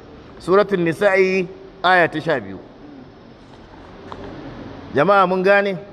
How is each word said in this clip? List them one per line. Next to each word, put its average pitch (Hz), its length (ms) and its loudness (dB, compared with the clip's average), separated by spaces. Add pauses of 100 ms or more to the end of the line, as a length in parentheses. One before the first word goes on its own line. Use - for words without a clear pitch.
(400)
Suratul 196 400 2
Nisa'i, 185 680 0 (360)
aya 175 240 4
ta 147 120 -4
sha 151 200 -2
biyu. 98 180 -14 (2500)
Jama'a 185 320 4
mun 185 160 -2
gane? 202 340 2 (160)